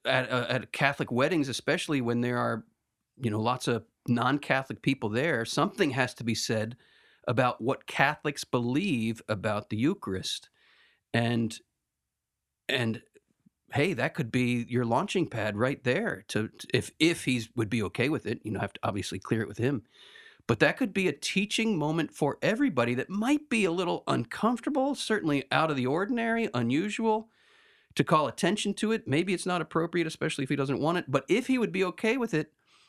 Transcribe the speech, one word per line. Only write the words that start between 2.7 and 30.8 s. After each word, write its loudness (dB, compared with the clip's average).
you 0
know, 0
lots 0
of 0
non-Catholic 0
people 0
there, 0
something 2
has 0
to -12
be 0
said -2
about 2
what -2
Catholics 0
believe 0
about -2
the -4
Eucharist. -2
And, 0
and -2
hey, 2
that -2
could -4
be 0
your 0
launching 0
pad -4
right 0
there 0
to, -2
to, -18
if, 0
if 2
he's, 0
would -2
be 0
okay 0
with -4
it, -4
you -8
know, -4
have -4
to -18
obviously -4
clear 0
it -6
with -12
him. 0
But 2
that 4
could -2
be 0
a 2
teaching 0
moment 0
for 0
everybody 2
that -2
might 0
be 2
a 2
little 0
uncomfortable, 0
certainly 0
out 4
of -2
the 0
ordinary, 0
unusual, 0
to 4
call 4
attention 0
to -2
it. -2
Maybe 0
it's -4
not 0
appropriate, 0
especially -4
if -4
he 0
doesn't 0